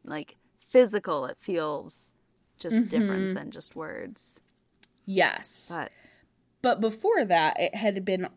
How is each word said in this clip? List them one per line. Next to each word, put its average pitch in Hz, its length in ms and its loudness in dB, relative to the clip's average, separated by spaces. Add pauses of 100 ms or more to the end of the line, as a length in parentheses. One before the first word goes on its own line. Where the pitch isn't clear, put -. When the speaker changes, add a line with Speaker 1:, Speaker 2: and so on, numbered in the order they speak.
Speaker 1:
like, 151 320 -12 (320)
physical, 196 560 4
it - 160 -8
feels 156 720 -6 (440)
just 220 320 0
different 196 340 0
Speaker 2:
Mm-hmm. 190 100 -2
Speaker 1:
than 156 180 -8
just - 240 -16
words. - 640 -12 (640)
Speaker 2:
Yes. - 720 0
Speaker 1:
But 151 160 -8 (680)
Speaker 2:
But 240 180 2
before 233 460 2
that, 165 340 4
it 170 160 0
had 202 300 0
been 185 320 0